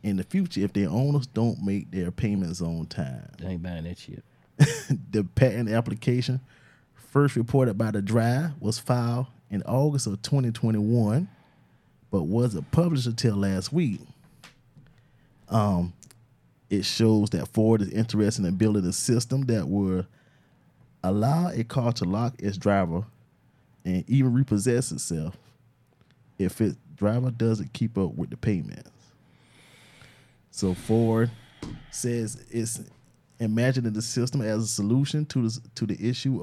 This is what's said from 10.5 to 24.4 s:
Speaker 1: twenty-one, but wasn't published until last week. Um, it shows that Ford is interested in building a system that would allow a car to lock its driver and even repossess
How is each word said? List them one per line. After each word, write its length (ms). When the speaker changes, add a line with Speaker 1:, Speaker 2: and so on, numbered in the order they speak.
Speaker 1:
twenty-one, 760
but 140
wasn't 480
published 340
until 300
last 360
week. 280
Um, 440
it 140
shows 460
that 180
Ford 320
is 80
interested 560
in 120
building 280
a 80
system 540
that 200
would 400
allow 460
a 160
car 300
to 100
lock 340
its 200
driver 460
and 200
even 280
repossess 580